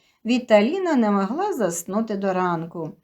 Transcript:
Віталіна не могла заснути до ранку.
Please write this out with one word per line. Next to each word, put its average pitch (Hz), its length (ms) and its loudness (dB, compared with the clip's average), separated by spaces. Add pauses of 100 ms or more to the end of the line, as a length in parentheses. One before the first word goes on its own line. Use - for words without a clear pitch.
(240)
Віталіна 247 720 2
не 226 160 4
могла 240 420 0
заснути 208 640 -4
до 196 160 -2
ранку. 170 600 -4 (120)